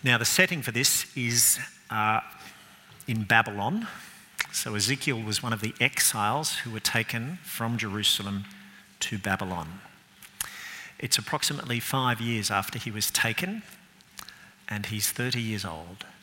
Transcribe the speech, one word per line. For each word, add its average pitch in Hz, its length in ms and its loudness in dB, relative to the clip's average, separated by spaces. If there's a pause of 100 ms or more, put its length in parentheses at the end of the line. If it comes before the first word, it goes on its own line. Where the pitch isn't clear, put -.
Now, 123 120 8
the 113 80 2
setting 180 380 4
for 123 80 -4
this 120 360 2 (100)
is, 120 420 4 (320)
uh, 110 300 2 (880)
in 110 160 0
Babylon. 113 640 4 (640)
So 107 240 -2
Ezekiel 120 440 0
was 107 220 -2
one 117 100 0
of 107 80 -2
the 110 200 -4
exiles 120 760 2
who 120 120 -6
were 110 80 -6
taken 120 640 0
from 117 360 -2
Jerusalem 101 680 0 (560)
to - 180 -2
Babylon. 95 640 -2 (1200)
It's - 180 0
approximately 120 640 -2
five 123 400 2
years 117 280 0
after 98 300 0
he 110 140 -6
was 104 180 0
taken, 185 540 0 (1040)
and 104 180 -4
he's 104 240 0
thirty 123 300 -2
years 107 240 -2
old 85 420 -10 (160)